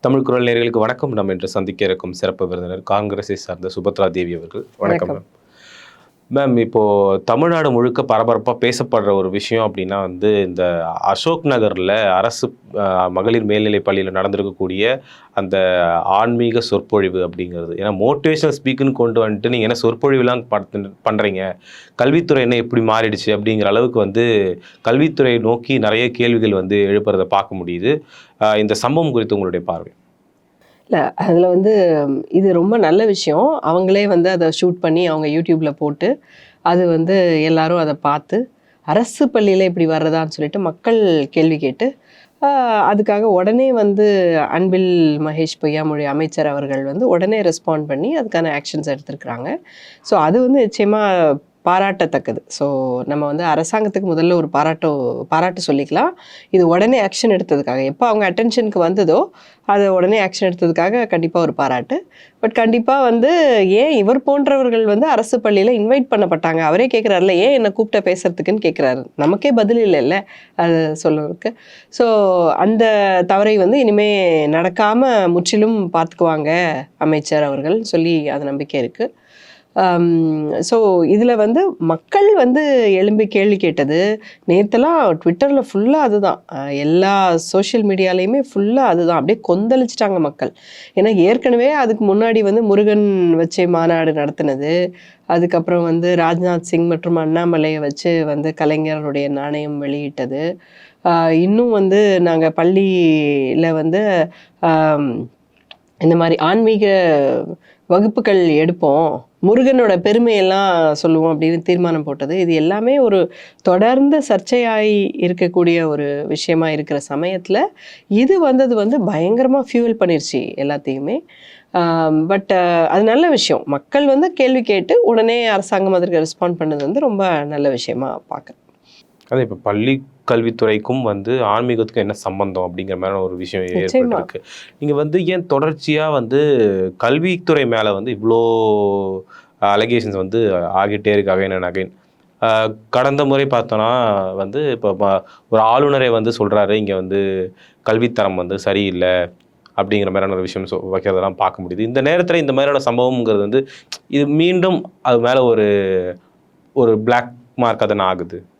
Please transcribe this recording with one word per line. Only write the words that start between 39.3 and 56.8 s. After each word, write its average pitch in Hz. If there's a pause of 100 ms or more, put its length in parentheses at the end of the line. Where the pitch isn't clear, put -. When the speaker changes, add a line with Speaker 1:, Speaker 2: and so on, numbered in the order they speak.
Speaker 2:
பள்ளியில 196
இப்படி 175
வர்றதான்னு 160
சொல்லிட்டு 156
மக்கள் 175
கேள்வி 160
கேட்டு, 156 (460)
ஆ, 240
அதுக்காக 208
உடனே 220
வந்து 202
அன்பில் 175
மகேஷ் 156
பொய்யாமொழி 151
அமைச்சர் 151
அவர்கள் 139
வந்து 160
உடனே 196
ரெஸ்பாண்ட் 165
பண்ணி 165
அதுக்கான 170
ஆக்ஷன்ஸ் 147
எடுத்திருக்கிறாங்க. 135 (460)
So 202
அது 165
வந்து 254
நிச்சயமா 202 (320)
பாராட்டத்தக்கது. 180 (100)
So 131
நம்ம 147
வந்து 151
அரசாங்கத்துக்கு 196
முதல்ல 170
ஒரு 160
பாராட்டு, 143
பாராட்டு 180 (100)
சொல்லிக்கலாம். 156 (400)
இது 180
உடனே 214